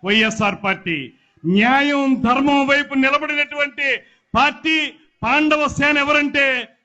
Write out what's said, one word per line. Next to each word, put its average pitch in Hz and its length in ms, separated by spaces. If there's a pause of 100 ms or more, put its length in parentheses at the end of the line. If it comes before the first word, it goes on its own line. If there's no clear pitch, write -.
వైఎస్ఆర్ 214 580
పార్టీ. 190 320 (600)
న్యాయం 277 480 (220)
ధర్మం 277 340 (100)
వైపు 285 240 (100)
నిలబడినటువంటి 294 840 (480)
పార్టీ 294 400 (480)
పాండవ 302 380 (160)
సేన 294 260
ఎవరంటే 285 420 (380)